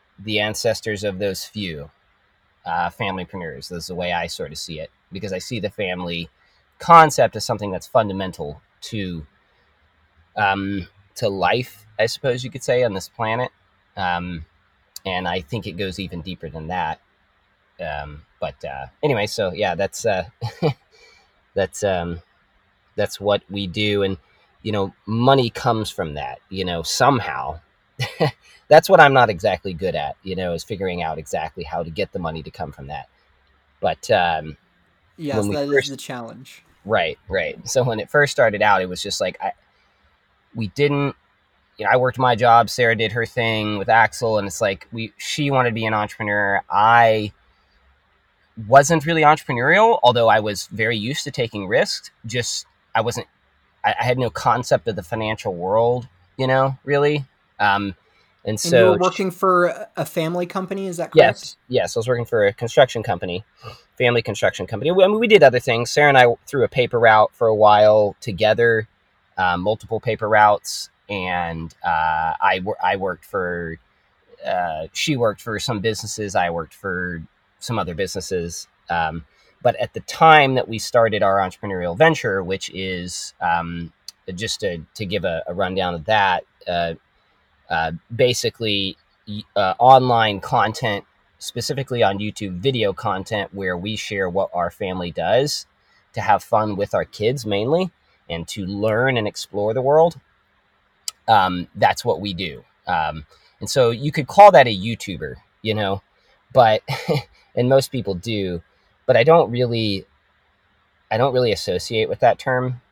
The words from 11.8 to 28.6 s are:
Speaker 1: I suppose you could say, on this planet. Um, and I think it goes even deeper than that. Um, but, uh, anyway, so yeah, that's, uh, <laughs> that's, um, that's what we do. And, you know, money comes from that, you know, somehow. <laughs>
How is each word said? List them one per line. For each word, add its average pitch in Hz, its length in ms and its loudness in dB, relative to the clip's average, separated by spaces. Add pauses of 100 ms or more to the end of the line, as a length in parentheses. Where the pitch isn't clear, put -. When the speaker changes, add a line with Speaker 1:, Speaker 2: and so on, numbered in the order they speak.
Speaker 1:
I 110 100 0
suppose 127 360 -4
you 127 60 -10
could - 140 -14
say, 127 200 0
on 107 100 0
this 95 140 -8
planet. 117 440 -6 (440)
Um, 87 500 -4 (600)
and 92 220 -4
I 90 140 -4
think 104 260 -10
it 90 60 -10
goes 92 260 -8
even 87 220 -10
deeper 85 280 -12
than 80 180 -14
that. 85 340 -6 (760)
Um, 73 480 -12 (140)
but, 71 240 -10
uh, 67 220 -12 (180)
anyway, 113 240 -2
so 98 240 -4
yeah, 90 240 -4
that's, 98 300 -6
uh, 95 180 -2 (380)
<laughs> - 920 -10
that's, 95 300 -4
um, 87 380 -2 (720)
that's 104 240 -4
what 101 300 -2
we 98 180 -6
do. 101 360 0
And, 95 140 -2 (440)
you 107 100 -8
know, 98 220 -2 (120)
money 120 440 4
comes 110 400 -2
from 82 240 -6
that, 69 340 -10
you 95 160 -6
know, 87 200 -4
somehow. 82 760 0 (600)
<laughs> 151 100 0 (400)